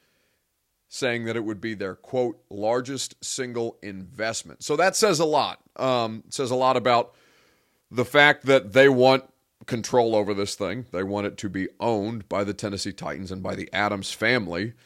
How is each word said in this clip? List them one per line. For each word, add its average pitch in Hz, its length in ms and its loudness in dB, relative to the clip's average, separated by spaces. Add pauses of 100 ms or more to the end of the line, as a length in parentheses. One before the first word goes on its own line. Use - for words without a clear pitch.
(880)
saying 120 380 -2
that 113 100 -2
it 113 80 -2
would 107 160 -6
be 113 140 -6
their, 95 220 -8
quote, 123 540 -4
"largest 120 720 -4
single 120 640 -6
investment." 98 800 -8
So 147 140 -2
that 185 180 2
says 190 240 2
a 170 60 2
lot. 135 340 0 (160)
Um, 117 540 -2
says 131 200 -4
a 127 60 0
lot 127 220 4
about 120 360 2 (760)
the 113 160 -2
fact 147 400 6
that 127 260 4
they 135 160 8
want 131 380 6 (420)
control 113 480 0
over 104 180 2
this 101 220 -4
thing. 104 360 -6
They 90 120 -4
want 101 240 -4
it - 100 -8
to 107 100 -8
be 92 220 -4 (100)
owned 110 480 -4
by 98 160 -2
the 101 100 -6
Tennessee 98 380 -8
Titans 95 400 -10
and 92 120 -10
by 95 100 -6
the 98 180 -10
Adams 101 400 -2
family. 110 600 -2 (120)